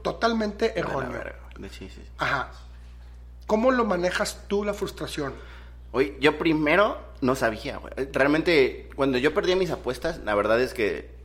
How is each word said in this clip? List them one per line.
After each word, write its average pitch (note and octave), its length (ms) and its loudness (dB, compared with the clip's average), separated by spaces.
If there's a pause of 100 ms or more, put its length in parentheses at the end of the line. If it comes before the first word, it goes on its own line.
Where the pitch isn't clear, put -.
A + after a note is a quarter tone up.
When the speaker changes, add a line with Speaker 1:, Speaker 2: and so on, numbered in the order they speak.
Speaker 1:
totalmente A3 640 0
Speaker 2:
De F3 140 -4
la - 60 -4
Speaker 1:
erróneo. C3 220 -4
Speaker 2:
verga, - 240 -8 (220)
güey. G2 140 -12
Sí, F#2+ 180 -14
sí, - 60 -16
sí. - 60 -18 (180)
Speaker 1:
Ajá. C3 320 -2 (960)
¿Cómo A3+ 240 4
lo B3 120 2
manejas F3+ 640 -2
tú, G3+ 160 0
la G3+ 120 -2
frustración? D3 580 -6 (580)
Speaker 2:
Oye, C#3+ 280 2
yo D3+ 180 6
primero E3 640 4 (220)
no C3 140 4
sabía, A2+ 420 -2
güey. - 160 -12 (180)
Realmente, D3 840 4
cuando C3+ 220 2
yo C#3 160 2
perdí F3+ 220 2
mis F#3 160 0
apuestas, - 520 -4
la G#2 120 2
verdad G#2+ 260 4
es B2+ 140 0
que F#2+ 340 -2 (160)